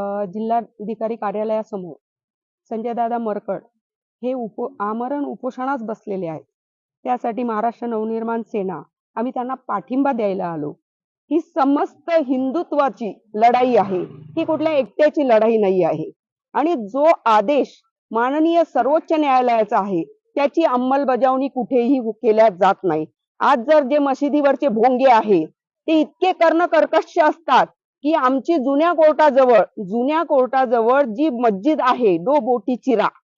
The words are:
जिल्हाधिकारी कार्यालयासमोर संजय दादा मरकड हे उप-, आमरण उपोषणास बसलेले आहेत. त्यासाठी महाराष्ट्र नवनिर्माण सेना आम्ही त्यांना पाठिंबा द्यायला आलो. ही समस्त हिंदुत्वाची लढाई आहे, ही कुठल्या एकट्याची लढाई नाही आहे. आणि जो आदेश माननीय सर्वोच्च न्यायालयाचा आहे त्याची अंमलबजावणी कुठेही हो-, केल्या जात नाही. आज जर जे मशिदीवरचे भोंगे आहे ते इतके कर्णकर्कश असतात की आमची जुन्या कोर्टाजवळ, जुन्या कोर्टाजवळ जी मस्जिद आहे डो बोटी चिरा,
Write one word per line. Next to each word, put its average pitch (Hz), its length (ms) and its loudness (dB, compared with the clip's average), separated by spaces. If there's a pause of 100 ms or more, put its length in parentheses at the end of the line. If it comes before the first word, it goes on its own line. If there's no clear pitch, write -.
(240)
जिल्हाधिकारी 220 920 -6
कार्यालयासमोर 214 800 -6 (760)
संजय 233 220 -6
दादा 233 260 -2
मरकड 208 420 -6 (600)
हे 247 100 -4
उप-, 240 480 -8
आमरण 240 440 -6
उपोषणास 254 580 -8
बसलेले 202 440 -8
आहेत. 156 180 -10 (600)
त्यासाठी 247 380 -4
महाराष्ट्र 226 440 -4
नवनिर्माण 226 560 -4
सेना 185 400 -8 (320)
आम्ही 233 200 -6
त्यांना 254 200 -8
पाठिंबा 262 580 -2
द्यायला 196 340 -2
आलो. 160 280 -8 (560)
ही 302 100 2
समस्त 302 720 -2
हिंदुत्वाची 262 1080 -2 (160)
लढाई 247 420 2
आहे, 190 260 0
ही - 420 -8
कुठल्या 311 280 -2
एकट्याची 294 560 0
लढाई 220 280 4
नाही 190 260 2
आहे. 156 300 -2 (400)
आणि 302 220 0 (140)
जो 277 200 2 (160)
आदेश 196 580 0 (280)
माननीय 302 540 0
सर्वोच्च 285 480 -2
न्यायालयाचा 247 640 2
आहे 190 260 -2 (300)
त्याची 285 280 0
अंमलबजावणी 262 840 0
कुठेही 247 500 0
हो-, 226 140 -6
केल्या 220 360 2
जात 190 260 2 (100)
नाही. 156 220 -2 (340)
आज 262 180 2
जर 294 240 2
जे 277 160 0
मशिदीवरचे 277 680 0
भोंगे 254 420 4
आहे 214 360 4 (400)
ते 311 140 4
इतके 370 320 -2
कर्णकर्कश 330 840 0
असतात 294 480 2 (360)
की 294 100 0
आमची 269 440 0
जुन्या 277 360 0
कोर्टाजवळ, 285 640 4 (240)
जुन्या 240 400 -2
कोर्टाजवळ 254 800 0
जी 262 260 -2
मस्जिद 240 540 -2
आहे 247 340 0
डो 247 240 0
बोटी 247 360 -2
चिरा, 214 320 0 (300)